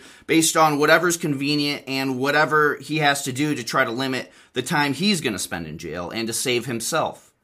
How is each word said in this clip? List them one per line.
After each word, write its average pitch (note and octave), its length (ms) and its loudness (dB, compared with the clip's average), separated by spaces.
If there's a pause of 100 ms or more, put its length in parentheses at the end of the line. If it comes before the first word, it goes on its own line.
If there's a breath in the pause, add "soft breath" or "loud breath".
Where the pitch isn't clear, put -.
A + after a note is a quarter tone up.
(260 loud breath)
based D#3+ 300 4
on D#3 220 6
whatever's E3+ 380 4
convenient D3 720 -2
and C3+ 320 -2
whatever D3 580 2
he D3+ 220 -6
has C#3+ 260 2
to C3+ 80 -4
do C#3+ 220 0
to B2 80 -6
try C3 220 0
to A#2 60 -2
limit C3 420 -4 (220 soft breath)
the B2+ 80 -2
time D3 320 0
he's F3+ 260 0
gonna A2+ 180 -4
spend E2+ 280 -8
in D#2 120 -12
jail E2+ 320 -8
and A2+ 160 -4
to A2+ 60 -6
save A#2+ 340 -2
himself. A#2+ 680 -4 (120)